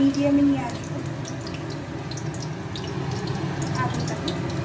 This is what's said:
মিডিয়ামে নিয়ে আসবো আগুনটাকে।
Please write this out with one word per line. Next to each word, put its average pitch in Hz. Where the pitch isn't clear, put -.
মিডিয়ামে 285
নিয়ে 269
আসবো -
আগুনটাকে। -